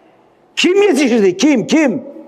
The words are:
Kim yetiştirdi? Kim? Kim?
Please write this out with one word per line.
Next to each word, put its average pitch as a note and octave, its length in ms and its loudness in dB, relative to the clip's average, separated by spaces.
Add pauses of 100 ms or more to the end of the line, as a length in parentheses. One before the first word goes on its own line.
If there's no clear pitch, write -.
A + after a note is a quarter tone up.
(560)
Kim F#4+ 260 0
yetiştirdi? A#3 540 0
Kim? B3+ 300 0
Kim? C4+ 380 0 (240)